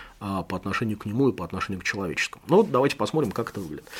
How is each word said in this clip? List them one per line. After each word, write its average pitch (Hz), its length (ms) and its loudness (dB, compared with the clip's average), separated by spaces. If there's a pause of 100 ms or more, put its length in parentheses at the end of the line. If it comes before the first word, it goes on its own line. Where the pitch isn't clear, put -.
(200)
а, 98 220 -4
по 92 160 -4
отношению 104 400 -2
к - 80 -8
нему 120 240 4
и - 20 4
по 92 120 -4
отношению 92 360 -4
к - 40 -8
человеческому. - 640 -4
Ну 147 120 6
вот 202 120 4
давайте 135 260 4
посмотрим, 113 360 0
как 113 180 -2
это - 100 -8
выглядит. 76 280 -10 (120)